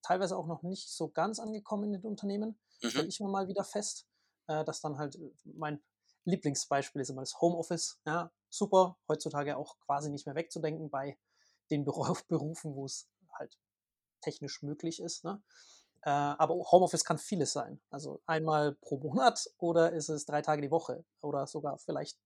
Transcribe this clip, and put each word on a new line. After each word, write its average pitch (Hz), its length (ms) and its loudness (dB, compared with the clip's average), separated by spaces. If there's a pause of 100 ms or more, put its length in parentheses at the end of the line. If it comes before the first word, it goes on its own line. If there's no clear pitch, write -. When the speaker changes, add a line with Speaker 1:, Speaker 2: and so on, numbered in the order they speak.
Speaker 1:
teilweise 185 340 0
auch 165 100 -4
noch 160 160 -6
nicht 185 260 -8
so 160 200 -4
ganz 202 300 -2
angekommen 214 460 -6
in 208 80 -2
den 190 100 -6
Unternehmen. 208 560 -6 (220)
Speaker 2:
Mhm. - 100 -2
Speaker 1:
Stell 151 180 0
ich - 120 -8
immer 196 100 -2
mal 190 180 -2
wieder 190 160 -2
fest, - 420 -6 (400)
äh, 156 180 -2
dass 151 160 -6
dann 151 160 -6
halt, 143 200 -6
äh, 160 140 -14 (140)
mein 151 380 -6 (420)
Lieblingsbeispiel 143 800 2
ist 123 80 -4
immer 131 120 -6
das - 180 -6
Homeoffice. 170 680 2
Ja, 165 260 -2 (160)
super, 185 580 6
heutzutage 143 520 -2
auch - 220 -10
quasi 143 300 -2
nicht 143 140 -8
mehr 143 100 -8
wegzudenken 160 540 -2
bei 139 300 -6 (520)
den 147 140 4
Beruf-, 139 400 0
<laughs> - 40 -20
Berufen, 156 460 -2
wo 135 120 -6
es - 220 -10 (300)
halt - 200 -12 (640)
technisch - 400 -6
möglich 151 380 -6
ist, - 240 -8
ne? 196 180 -6 (600)
Äh, 156 80 0
aber 143 440 4
Homeoffice 175 500 6
kann 156 140 0
vieles 160 340 0
sein. 139 360 -6
Also 139 380 -10
einmal 156 480 2
pro - 240 -6
Monat 220 580 4
oder 170 360 6
ist 160 180 -2
es 147 160 -2
drei 147 160 0
Tage 151 180 2
die 139 100 -2
Woche 160 340 -2 (180)
oder 143 240 -2
sogar 143 320 -6
vielleicht 147 480 -6